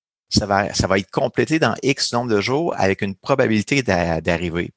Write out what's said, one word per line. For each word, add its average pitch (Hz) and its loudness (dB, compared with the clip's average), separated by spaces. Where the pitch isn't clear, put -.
ça 104 0
va, 98 2
ça - 0
va 95 2
être 101 -4
complété 135 0
dans 123 2
X - 0
nombre 120 -2
de 104 4
jours 139 -2
avec 95 0
une 98 -4
probabilité 127 0
d'a-, 85 0
d'arriver. 85 -2